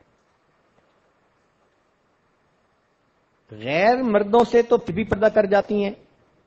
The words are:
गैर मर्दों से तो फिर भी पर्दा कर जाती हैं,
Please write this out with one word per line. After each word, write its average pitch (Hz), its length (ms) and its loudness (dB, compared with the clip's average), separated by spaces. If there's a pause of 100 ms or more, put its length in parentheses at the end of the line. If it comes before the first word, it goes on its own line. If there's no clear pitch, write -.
(3500)
गैर 170 500 0
मर्दों 214 400 2
से 233 200 2
तो 233 140 2
फिर - 180 -8
भी 220 80 -4
पर्दा 208 260 0
कर 214 160 2
जाती 202 360 0
हैं, - 260 -8 (400)